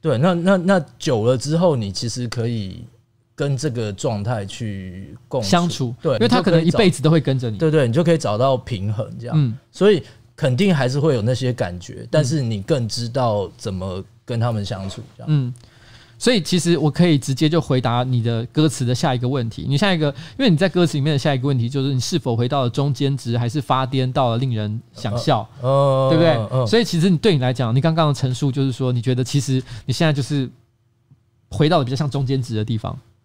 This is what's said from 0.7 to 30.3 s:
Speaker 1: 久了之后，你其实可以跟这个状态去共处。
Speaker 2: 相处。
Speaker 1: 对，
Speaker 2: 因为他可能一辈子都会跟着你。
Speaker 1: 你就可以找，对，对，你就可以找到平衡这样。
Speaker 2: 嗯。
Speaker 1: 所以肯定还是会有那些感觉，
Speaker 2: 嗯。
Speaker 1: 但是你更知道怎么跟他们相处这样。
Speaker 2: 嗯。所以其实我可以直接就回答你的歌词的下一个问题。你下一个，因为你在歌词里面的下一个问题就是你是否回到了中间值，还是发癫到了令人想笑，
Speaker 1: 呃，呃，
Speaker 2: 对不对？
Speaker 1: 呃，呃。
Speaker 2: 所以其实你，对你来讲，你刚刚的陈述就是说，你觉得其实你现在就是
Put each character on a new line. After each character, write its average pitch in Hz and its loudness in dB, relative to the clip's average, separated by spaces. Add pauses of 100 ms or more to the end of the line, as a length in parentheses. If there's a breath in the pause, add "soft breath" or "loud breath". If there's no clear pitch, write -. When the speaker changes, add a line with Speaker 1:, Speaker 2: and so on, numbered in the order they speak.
Speaker 1:
久 117 0
了 127 4
之 147 -2
后， 170 4
你 104 -4
其 117 -6
实 123 -6
可 117 -4
以 104 -6 (520)
跟 139 -2
这 139 -4
个 110 -4
状 104 -4
态 110 -4
去 98 -10 (120)
共 131 -4
处。 104 -4
Speaker 2:
相 175 4
处。 123 -4
Speaker 1:
对， 147 0
Speaker 2:
因 - 0
为 240 2
他 247 4
可 180 0
能 165 4
一 175 4
辈 214 4
子 - -2
都 156 4
会 160 4
跟 135 -2
着 123 -4
你。 107 -4
Speaker 1:
你 95 -8
就 160 2
可 - -
以 151 2
找， 156 2
对， 147 4
对， 123 2
你 113 -2
就 160 2
可 165 4
以 160 2
找 104 -2
到 127 2
平 101 -6
衡 104 -4 (120)
这 117 -12
样。 156 -4
Speaker 2:
嗯。 123 0 (160)
Speaker 1:
所 208 4
以 170 2 (340 loud breath)
肯 127 0
定 190 4
还 131 2
是 143 -2
会 151 4
有 113 0
那 123 0
些 123 -2
感 90 -4
觉， - -16
Speaker 2:
嗯。 117 -14
Speaker 1:
但 151 2
是 143 0
你 110 -2
更 123 0
知 117 -6
道 113 0 (100)
怎 107 -8
么 95 -8 (220)
跟 117 -4
他 120 0
们 104 -4
相 98 -8
处 110 -14 (120)
这 - -20
样。 - -10
Speaker 2:
嗯。 127 0 (640 soft breath)
所 254 2
以 202 2
其 175 0
实 170 2
我 147 2
可 175 4
以 156 6
直 139 -2
接 151 0
就 160 2
回 131 0
答 120 0
你 123 0
的 117 -2
歌 156 2
词 135 -2
的 123 0
下 139 0
一 123 -2
个 123 -2
问 127 -2
题。 - -8
你 143 2
下 196 2
一 165 0
个， 151 0 (320 loud breath)
因 269 2
为 240 4
你 156 6
在 190 2
歌 180 2
词 156 0
里 139 0
面 151 2
的 143 2
下 147 0
一 - -2
个 127 -2
问 139 2
题 117 0
就 135 -2
是 139 -2
你 127 0
是 170 -4
否 117 -2
回 120 0
到 139 0
了 120 0
中 143 0
间 139 0
值， 120 -4
还 120 0
是 139 -2
发 131 0
癫 127 -2
到 127 2
了 117 0
令 127 -2
人 107 -4 (140)
想 107 -6
笑， 120 0 (140)
Speaker 1:
呃， 127 -2
呃， 135 2
Speaker 2:
对 147 4
不 165 4
对？ 165 6
Speaker 1:
呃， 120 0
呃。 120 0
Speaker 2:
所 220 2
以 233 4
其 170 0
实 175 4
你， 175 4
对 202 4
你 131 0
来 127 0
讲， 117 0
你 139 4
刚 160 2
刚 160 2
的 143 2
陈 127 -2
述 135 0
就 135 0
是 135 0
说， 127 -2
你 120 0
觉 127 0
得 127 0
其 143 0
实 127 0 (240 loud breath)
你 127 -2
现 170 2
在 156 4
就 143 0
是 135 -2 (1000)